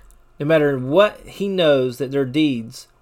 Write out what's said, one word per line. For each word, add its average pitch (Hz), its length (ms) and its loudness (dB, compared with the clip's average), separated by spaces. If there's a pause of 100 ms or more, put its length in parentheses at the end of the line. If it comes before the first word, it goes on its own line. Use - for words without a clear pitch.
(420)
no 143 40 -6
matter 147 320 2
what 170 440 2
he - 260 -8
knows 143 520 0
that 135 120 -6
their 139 140 0
deeds 127 640 -4 (120)